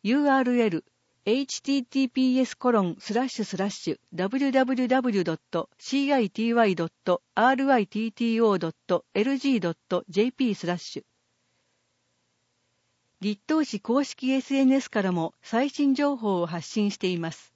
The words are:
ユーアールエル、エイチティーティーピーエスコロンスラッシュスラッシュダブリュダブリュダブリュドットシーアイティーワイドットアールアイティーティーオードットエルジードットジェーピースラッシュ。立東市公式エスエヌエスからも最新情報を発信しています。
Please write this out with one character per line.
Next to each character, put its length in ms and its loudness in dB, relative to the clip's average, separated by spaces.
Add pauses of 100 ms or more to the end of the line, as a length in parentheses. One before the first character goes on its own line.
ユ 220 2
ー 120 4
ア 40 4
ー 40 0
ル 160 2
エ 100 2
ル、 140 -4 (400)
エ 160 2
イ 80 -4
チ 140 -10
テ 100 -2
ィ 80 2
ー 40 -10
テ 160 -4
ィ 40 4
ー 60 -4
ピ 260 2
ー 40 2
エ 40 4
ス 120 -8
コ 140 0
ロ 140 4
ン 160 -2
ス 120 -10
ラ 120 0
ッ 40 -6
シ 140 -8
ュ 20 -2
ス 120 -8
ラ 100 -2
ッ 40 -4
シ 220 -6
ュ 60 -6 (160)
ダ 140 -2
ブ 100 -4
リ 120 0
ュ 20 -4
ダ 120 4
ブ 120 0
リ 80 0
ュ 40 -2
ダ 140 2
ブ 80 0
リ 120 0
ュ 20 0
ド 100 -2
ッ 60 -10 (100)
ト 180 -4 (100)
シ 280 -2
ー 80 2
ア 60 4
イ 100 0
テ 120 -6
ィ 80 0
ー 40 0
ワ 120 4
イ 100 2
ド 100 -4
ッ 60 -10 (120)
ト 180 0 (120)
ア 120 4
ー 100 4
ル 160 2
ア 60 4
イ 100 0
テ 100 -8
ィ 100 -4
ー 40 -10
テ 120 -6
ィ 120 0
ー 80 2
オ 120 4
ー 40 -2
ド 80 -2
ッ 60 -8 (120)
ト 180 0 (100)
エ 100 0
ル 120 0
ジ 200 0
ー 40 0
ド 120 -2
ッ 40 -8 (120)
ト 200 -2
ジ 140 0
ェ 60 2
ー 40 -6
ピ 200 -2
ー 20 -2
ス 140 -6
ラ 60 -2
ッ 40 -6
シ 220 -12
ュ。 40 -20 (2250)
立 280 -4
東 200 0
市 120 -8
公 240 0
式 260 -6
エ 100 2
ス 140 -6
エ 100 4
ヌ 100 6
エ 60 2
ス 100 -14
か 120 -2
ら 80 0
も 320 -2
最 280 -2
新 240 0
情 220 0
報 260 -2
を 40 -2
発 220 -8
信 220 0
し 80 -12
て 100 -2
い 100 -2
ま 140 -6
す。 240 -20